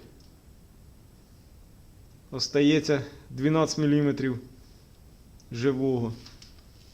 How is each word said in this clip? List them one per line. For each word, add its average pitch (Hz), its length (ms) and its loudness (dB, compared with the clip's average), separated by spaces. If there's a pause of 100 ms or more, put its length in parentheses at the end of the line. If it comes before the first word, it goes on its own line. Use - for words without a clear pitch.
(2250)
остається 143 720 2 (280)
дванадцять 151 480 0
міліметрів 143 600 0 (1120)
живого. 127 600 -2 (800)